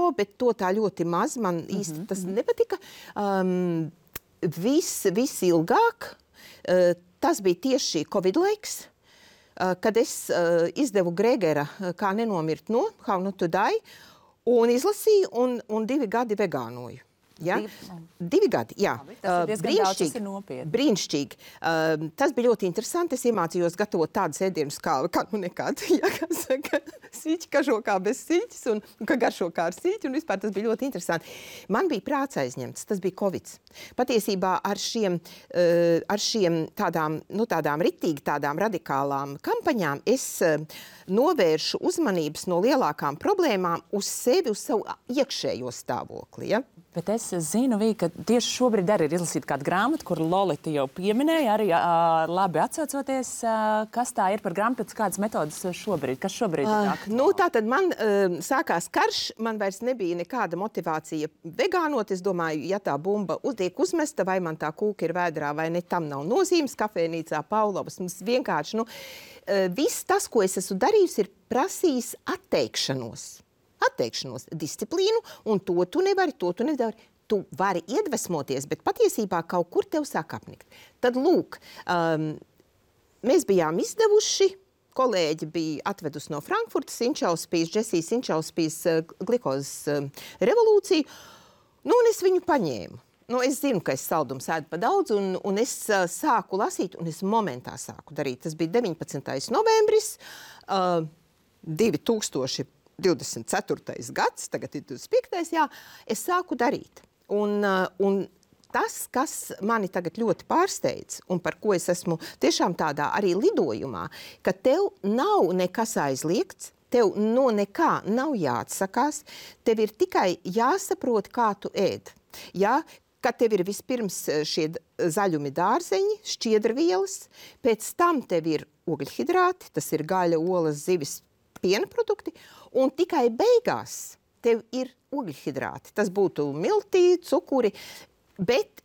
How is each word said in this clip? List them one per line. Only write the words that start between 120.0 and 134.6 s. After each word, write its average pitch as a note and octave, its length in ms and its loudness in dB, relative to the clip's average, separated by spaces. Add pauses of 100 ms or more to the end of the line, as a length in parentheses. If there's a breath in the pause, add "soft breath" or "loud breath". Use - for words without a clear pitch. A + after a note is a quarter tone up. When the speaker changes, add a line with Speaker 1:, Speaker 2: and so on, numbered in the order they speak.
Speaker 1:
jāsaprot, A#3+ 920 0
kā A3 220 2
tu - 200 -10
ēd. C#3+ 380 -2 (380 loud breath)
Ja? G#3+ 320 2 (360 loud breath)
Kad A#3+ 200 -2
tev A3+ 160 2
ir F#3+ 80 4
vispirms, G3+ 540 -4 (100)
eh, D3+ 180 0
šie D#3 240 -2
d-, E3 140 -10 (140)
zaļumi D#3 580 0
dārzeņi, F4 680 0
šķiedrvielas, C4+ 920 0 (400 loud breath)
pēc A3+ 340 0
tam F4 300 2
tev E3 260 -2
ir D#3 180 0 (200)
ogļhidrāti, F4 880 0
tas - 200 -6
ir D3+ 120 0
gaļa, E3+ 380 2
olas, D#3+ 400 0
zivis, F3 380 -2 (380)
piena G3+ 280 2
produkti, - 480 -4 (360 loud breath)
un C4 200 2
tikai D#4 400 2
beigās A#3 880 0 (260)
tev A#3 260 2